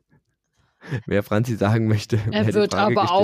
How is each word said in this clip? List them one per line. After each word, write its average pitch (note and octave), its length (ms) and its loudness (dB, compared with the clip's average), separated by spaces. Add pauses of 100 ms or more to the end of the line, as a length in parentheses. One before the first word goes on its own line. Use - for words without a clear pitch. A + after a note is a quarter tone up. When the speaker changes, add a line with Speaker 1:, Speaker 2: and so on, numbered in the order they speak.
(1040)
Speaker 1:
Wer G2 180 -2
Franzi A2+ 320 -2
sagen A2 320 0
möchte, G#2+ 300 0
Speaker 2:
Er G#2 140 -4
Speaker 1:
wer G#2+ 140 0
die G#2+ 100 0
Speaker 2:
wird G#3 180 2
Speaker 1:
Frage G#3 260 2
Speaker 2:
aber G3 40 2 (200)